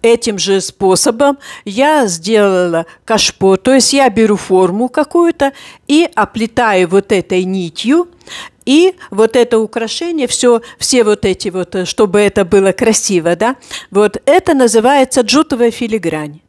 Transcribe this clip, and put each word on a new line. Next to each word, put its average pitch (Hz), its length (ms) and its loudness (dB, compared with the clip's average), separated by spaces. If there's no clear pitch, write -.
этим 233 340 0
же 190 240 -2
способом 233 760 0
я 269 420 0
сделала 180 760 0
кашпо. 190 520 0
То 254 160 2
есть 269 180 2
я 269 180 2
беру 208 260 2
форму 185 520 0
какую-то 311 640 -2
и 320 280 2
оплетаю 214 720 0
вот 190 240 0
этой 185 320 -2
нитью. 190 640 -2
И 339 280 2
вот 220 260 0
это 233 220 2
украшение, 247 720 -4
все, 240 340 0
все 247 260 0
вот 208 220 0
эти 190 240 -4
вот, 175 260 -8
э, 185 100 -4
чтобы 202 340 0
это 202 260 0
было 190 260 2
красиво, 185 640 0
да, 226 200 -2
вот 202 280 0
это 339 260 2
называется 254 680 2
джутовая 247 500 0
филигрань. 160 760 -6